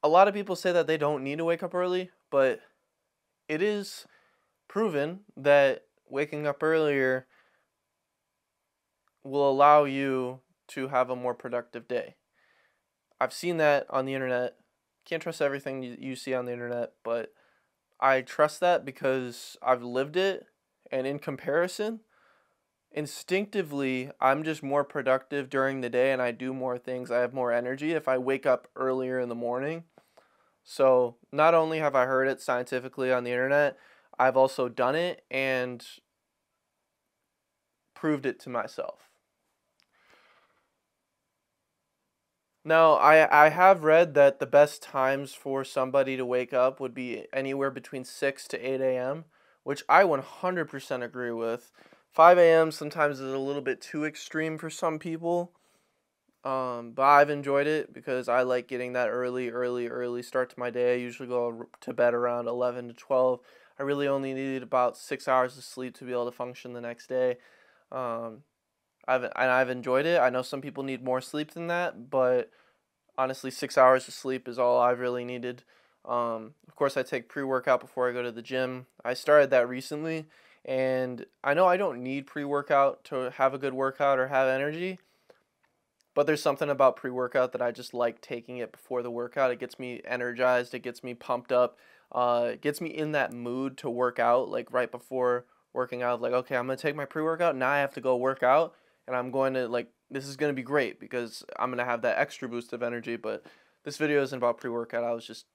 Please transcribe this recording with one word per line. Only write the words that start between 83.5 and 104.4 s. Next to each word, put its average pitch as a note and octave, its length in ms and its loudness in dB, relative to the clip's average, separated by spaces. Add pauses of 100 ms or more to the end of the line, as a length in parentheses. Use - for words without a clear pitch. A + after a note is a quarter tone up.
a - 20 -8
good C3+ 160 -4
workout C3+ 460 0
or C3 80 0
have C3+ 200 2
energy, D#3 520 -4 (1120)
but D3 140 2
there's D3+ 160 0
something C#3+ 260 0
about C3+ 260 4
pre-workout B2+ 580 -2
that B2 100 -4
I A#2+ 80 -2
just A#2+ 240 -14
like A#2+ 260 -4
taking B2 360 -12
it A2+ 140 -10
before - 300 -8
the A#2+ 80 -8
workout. A#2+ 400 -2
It B2 100 -4
gets - 200 -12
me B2 260 -12
energized, B2 680 -2
it B2 80 -12
gets B2 200 -12
me B2 120 -10
pumped - 360 -6
up, B2 280 2 (320)
uh, A#2+ 400 0
it - 100 -12
gets D3 180 -4
me E3 100 -8
in D#3 240 -6
that C3 200 -2
mood B2+ 460 -8
to C#3+ 100 -8
work A#2+ 300 -2
out, A#2+ 300 2
like, A2+ 220 -8
right B2 200 -2
before B2 560 -4 (260)
working B2 300 -6
out, A#2+ 180 -2
like, A#2+ 120 -2
"Okay, B2+ 220 -2
I'm B2 120 -2
gonna C3 100 -4
take C#3+ 180 -4
my C#3+ 100 -8
pre-workout, D#3+ 500 -2
now C3 160 0
I C#3+ 80 2
have C#3 160 -2
to C3 60 -12
go B2+ 140 0
work C3 280 -2
out, D3+ 320 4 (320)
and B2+ 80 -6
I'm B2 160 -4
going C3+ 240 0
to, B2+ 120 -2
like, A#2+ 240 -6 (200)
this C3+ 160 -10
is C#3 80 -14
gonna D3 180 -2
be C3 100 -6
great C3+ 360 -2
because A#2+ 440 -10 (140)
I'm B2+ 140 -4
gonna B2 140 -4
have A#2+ 160 -4
that A2+ 160 0
extra C#3 300 -4
boost A#2 260 -8
of A#2+ 100 -6
energy," A#2+ 320 -6
but G#2+ 300 -8 (380)
this D3 140 -12
video D3 260 2
isn't C3+ 140 -6
about A#2+ 200 0